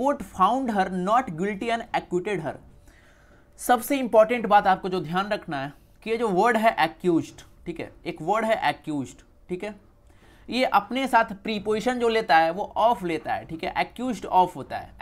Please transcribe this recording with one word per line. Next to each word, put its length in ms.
court 220
found 480
her 180
not 220
guilty 460
and 60
acquitted 400
her।" 140
सबसे 400
इंपॉर्टेंट 500
बात 200
आपको 220
जो 120
ध्यान 280
रखना 320
है 120
कि 80
ये 60
जो 120
वर्ड 280
है 280
एक्यूज्ड, 580
ठीक 140
है, 120
एक 160
वर्ड 220
है 260
एक्यूज्ड, 520
ठीक 160
है, 160
ये 140
अपने 440
साथ 160
प्रीपोजिशन 720
जो 100
लेता 280
है 140
वो 280
of 240
लेता 320
है, 100
ठीक 200
है, 100
accused 580
of 240
होता 220
है। 240